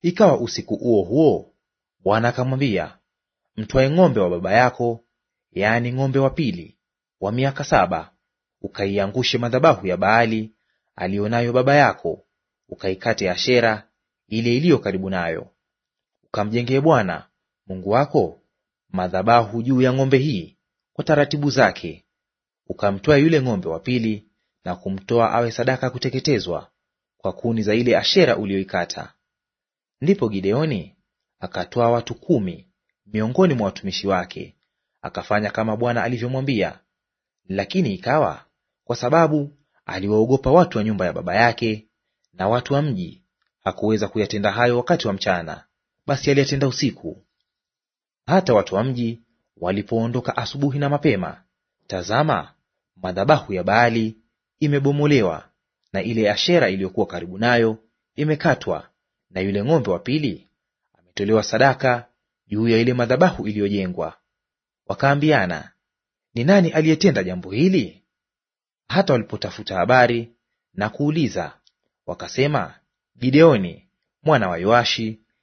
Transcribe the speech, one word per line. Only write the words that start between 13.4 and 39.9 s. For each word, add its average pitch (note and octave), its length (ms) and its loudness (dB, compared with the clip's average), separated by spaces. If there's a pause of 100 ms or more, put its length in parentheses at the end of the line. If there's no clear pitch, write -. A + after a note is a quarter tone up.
ile A#2 300 0
iliyo E3 200 4
karibu F#2+ 320 -4
nayo. E2+ 380 -4 (760)
Ukamjengee A#2+ 580 -2
Bwana A2+ 460 2 (400)
Mungu F#2 220 -8
wako A#2+ 520 0 (480)
madhabahu G2+ 720 0
juu B2+ 180 2
ya B2+ 120 2
ng'ombe C3+ 240 2
hii B2+ 400 -2 (360)
kwa D3 100 -8
taratibu D3 460 0
zake. F#2 560 0 (600)
Ukamtoa G2+ 500 0
yule D3+ 240 4
ng'ombe G#2+ 280 -2
wa E2 100 -6
pili A2+ 460 -2 (400)
na F2+ 100 -6
kumtoa G2 560 0
awe A#2 200 0
sadaka B2+ 340 -2
ya B2 40 -2
kuteketezwa B2 840 -4 (460)
kwa F#2+ 160 -6
kuni A2+ 300 -2
za G#2 120 0
ile A#2+ 220 2
Ashera C3 400 2
uliyoikata. F#2+ 760 -6 (880)
Ndipo E3 280 2
Gideoni G#2 680 -2 (440)
akatwaa G#2+ 500 -2
watu A#2 260 -2
kumi G#2 540 -2 (360)
miongoni B2 480 0
mwa A2+ 120 -2
watumishi G2 420 -6
wake, - 480 -4 (460)
akafanya G#2 500 -4
kama A2 260 -4
Bwana A#2 260 -2
alivyomwambia. B2 760 -4 (720)
Lakini G2+ 440 -2
ikawa, A#2 520 -2 (380)
kwa A#2+ 120 -4
sababu D3+ 600 2 (280)
aliwaogopa G#2+ 640 2